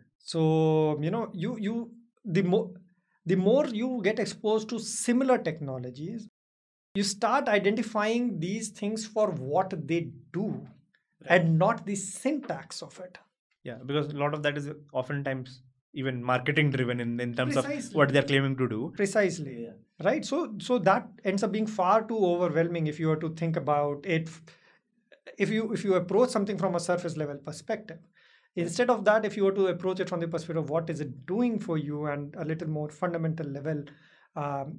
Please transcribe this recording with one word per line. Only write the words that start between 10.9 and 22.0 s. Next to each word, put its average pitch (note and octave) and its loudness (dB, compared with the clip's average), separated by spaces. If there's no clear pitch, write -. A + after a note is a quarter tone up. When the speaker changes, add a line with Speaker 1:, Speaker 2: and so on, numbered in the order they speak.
Speaker 2:
Right. F3 6
Speaker 1:
and E3 4
not G#3+ 4
the G3+ -4
syntax G3 -6
of - -16
it. F3+ -16
Speaker 2:
Yeah, B2 -12
because D3 0
a C#3+ -8
lot C#3+ 0
of D3 -6
that C#3+ 0
is C#3+ -6
oftentimes C3 -4
even C3 -4
marketing C#3 2
driven B2 0
in, A#2+ -2
in A#2+ -4
terms B2+ 0
Speaker 1:
Precisely. C#4 -2
Speaker 2:
of - -14
what C#3 6
they're C#3 6
claiming C#3 2
to C3 0
do. A2 -4
Speaker 1:
Precisely. E3 0
Speaker 2:
Yeah. - -16
Speaker 1:
Right. B3 2
So, C#4 -2
so B3 0
that F#3+ 4
ends G3 0
up F#3+ -2
being A3 0
far G3+ 4